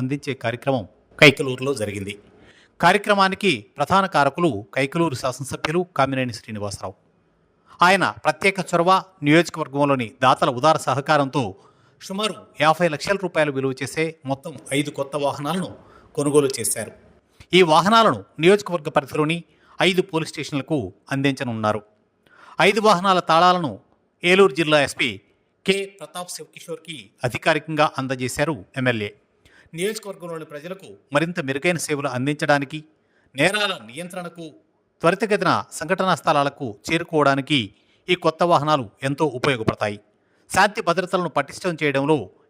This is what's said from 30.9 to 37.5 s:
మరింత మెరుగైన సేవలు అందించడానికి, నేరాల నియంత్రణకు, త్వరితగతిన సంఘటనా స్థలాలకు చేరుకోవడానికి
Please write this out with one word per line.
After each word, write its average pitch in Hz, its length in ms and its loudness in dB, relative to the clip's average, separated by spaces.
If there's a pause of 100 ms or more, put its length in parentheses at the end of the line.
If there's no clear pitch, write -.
మరింత 170 260 0
మెరుగైన 143 380 -2
సేవలు 139 300 -4
అందించడానికి, 143 760 -2 (520)
నేరాల 190 420 0 (160)
నియంత్రణకు, 175 560 -14 (520)
త్వరితగతిన 170 720 0
సంఘటనా 180 440 -2
స్థలాలకు 139 600 0 (180)
చేరుకోవడానికి 139 800 0 (360)